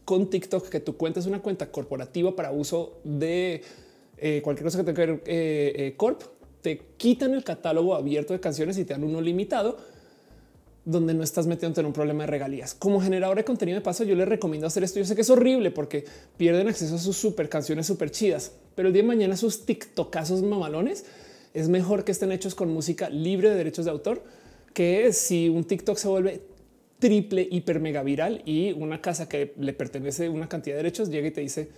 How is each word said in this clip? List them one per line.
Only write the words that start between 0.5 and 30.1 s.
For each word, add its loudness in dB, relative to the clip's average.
que -4
tu -6
cuenta -2
es -4
una -2
cuenta -4
corporativa -2
para -4
uso -4
de, -2
eh, -2
cualquier -2
cosa -2
que 0
tenga 0
que 2
ver, -4
eh, 0
eh, -4
corp, 0
te -2
quitan 4
el -2
catálogo 0
abierto -2
de -2
canciones -2
y -2
te -6
dan -4
uno -2
limitado 0
donde 2
no 0
estás 0
metiéndote -2
en 0
un -4
problema -2
de -4
regalías. -6
Como 2
generador 2
de 0
contenido, 0
de -10
paso, -2
yo 2
les 2
recomiendo -2
hacer 0
esto. -2
Yo 0
sé 0
que 2
es 2
horrible 6
porque -4
pierden 4
acceso -2
a -2
sus -2
super -2
canciones -2
súper -2
chidas, -2
pero 4
el 4
día 8
de 6
mañana 4
sus -2
tiktokazos -2
mamalones, -2
es 0
mejor 2
que -2
estén 0
hechos -4
con -2
música -2
libre 2
de 4
derechos -2
de 0
autor -2
que 4
si 2
un 2
TikTok -2
se -4
vuelve 0
triple, 4
hiper, 0
mega -2
viral -2
y 0
una -6
casa -4
que -4
le -4
pertenece -4